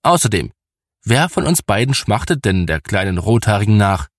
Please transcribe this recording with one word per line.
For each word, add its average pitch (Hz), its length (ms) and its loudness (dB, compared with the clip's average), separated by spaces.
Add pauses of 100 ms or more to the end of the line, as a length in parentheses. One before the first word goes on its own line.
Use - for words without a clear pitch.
Außerdem, 104 500 0 (500)
wer 139 260 2
von 170 180 -4
uns 165 160 0
beiden 117 320 0
schmachtet 131 500 -2
denn 92 220 0
der 80 140 -4
kleinen 95 380 -2
Rothaarigen 104 580 2
nach? 98 320 2 (100)